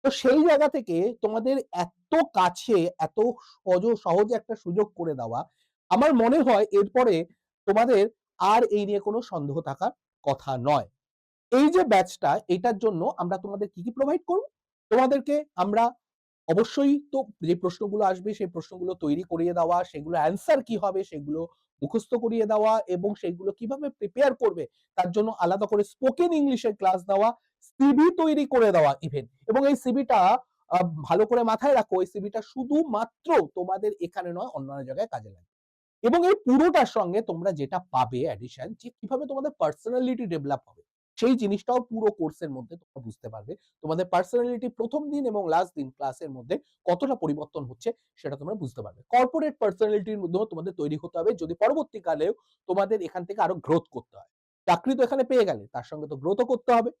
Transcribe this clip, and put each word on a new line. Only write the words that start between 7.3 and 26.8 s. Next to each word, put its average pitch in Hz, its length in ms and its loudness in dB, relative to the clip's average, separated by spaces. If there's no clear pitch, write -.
তোমাদের 220 340 4
আর 240 100 6
এই 208 120 0
নিয়ে 202 180 -2
কোনো 214 120 -4
সন্দেহ 143 260 -6
থাকার 185 240 -4
কথা 135 240 -4
নয়। 139 200 2
এই 269 220 6
যে 370 80 6
ব্যাচটা, 180 380 2
এটার 214 300 0
জন্য 180 180 0
আমরা 180 220 -4
তোমাদের 202 300 -8
কি 175 100 -16
কি 240 120 -6
প্রোভাইড 277 340 0
করব? 403 140 0
তোমাদেরকে 262 440 2
আমরা 208 220 2
অবশ্যই 277 460 4
তো 269 60 0
যে 175 140 4
প্রশ্নগুলো 202 400 -2
আসবে 185 260 -4
সেই 185 160 -4
প্রশ্নগুলো 180 380 -8
তৈরি 151 280 0
করিয়ে 170 260 -2
দেওয়া, 170 200 2
সেগুলো 156 280 -8
অ্যান্সার 196 500 0
কি 226 140 -4
হবে 196 180 -2
সেগুলো 147 300 -8
মুখস্থ 214 300 -4
করিয়ে 226 280 0
দেওয়া 214 200 4
এবং 190 140 -2
সেগুলো 180 360 -6
কিভাবে 269 280 -8
প্রিপেয়ার 254 340 0
করবে 170 220 0
তার 180 200 0
জন্য 214 120 2
আলাদা 196 280 0
করে 208 100 2
স্পোকেন 269 380 0
ইংলিশের 254 400 0